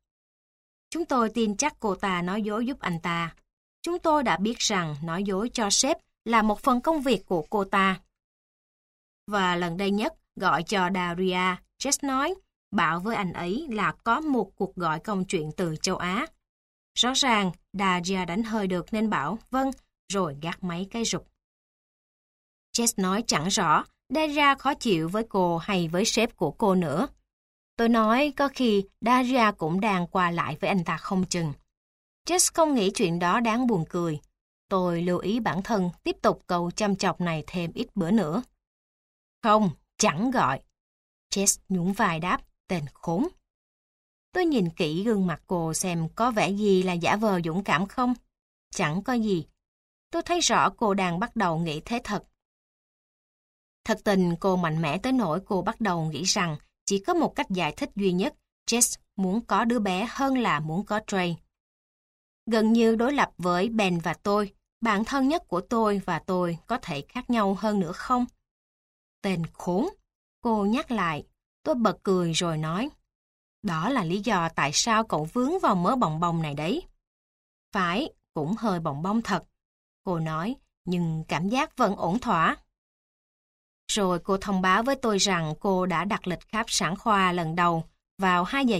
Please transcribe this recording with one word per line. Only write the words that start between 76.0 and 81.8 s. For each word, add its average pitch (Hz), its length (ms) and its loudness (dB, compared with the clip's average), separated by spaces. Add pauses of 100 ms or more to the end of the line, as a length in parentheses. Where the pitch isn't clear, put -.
bong 170 220 0
này 151 120 -4
đấy." 165 300 -4 (920)
"Phải, 190 360 -2 (240)
cũng 160 240 -2
hơi 196 220 -2
bòng 151 220 -4
bong 208 200 0
thật," 196 220 -2 (600)
cô 175 160 -2
nói, 160 360 -4 (300)
"nhưng 170 420 -2
cảm 170 220 -2
giác 269 280 -2
vẫn 220 180 2